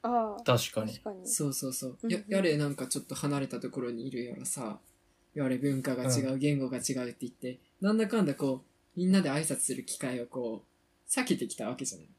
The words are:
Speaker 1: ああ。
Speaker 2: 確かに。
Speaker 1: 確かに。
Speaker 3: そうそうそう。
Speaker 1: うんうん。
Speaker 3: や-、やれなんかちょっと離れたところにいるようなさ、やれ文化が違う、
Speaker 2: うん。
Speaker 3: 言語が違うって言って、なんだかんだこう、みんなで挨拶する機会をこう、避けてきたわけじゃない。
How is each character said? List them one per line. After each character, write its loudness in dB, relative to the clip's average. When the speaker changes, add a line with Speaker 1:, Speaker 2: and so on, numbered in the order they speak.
Speaker 1:
あ 2
あ。 -14
Speaker 2:
確 4
か 0
に。 -4
Speaker 1:
確 -14
か -8
に。 -12
Speaker 3:
そ 0
う -4
そ -4
う -6
そ -6
う。 -14
Speaker 1:
う -4
ん 0
う -
ん。 2
Speaker 3:
や-、 0
や 2
れ 4
な 2
ん -2
か -6
ち -2
ょ -2
っ -14
と -8
離 0
れ -2
た -6
と -6
こ -6
ろ -2
に -6
い -6
る -4
よ -8
う -12
な -10
さ、 -6
や 0
れ 2
文 0
化 0
が -4
違 4
う、 0
Speaker 2:
う 0
ん。 -2
Speaker 3:
言 4
語 0
が -4
違 -2
う -6
っ -8
て -18
言 -6
っ -14
て、 -8
な 4
ん 4
だ 4
か 4
ん 8
だ 2
こ 0
う、 -4
み 2
ん 6
な 8
で 2
挨 2
拶 0
す 0
る -4
機 -6
会 -2
を -6
こ -4
う、 -20
避 2
け 2
て -4
き -8
た -4
わ -4
け -6
じ -4
ゃ -16
な -18
い。 -20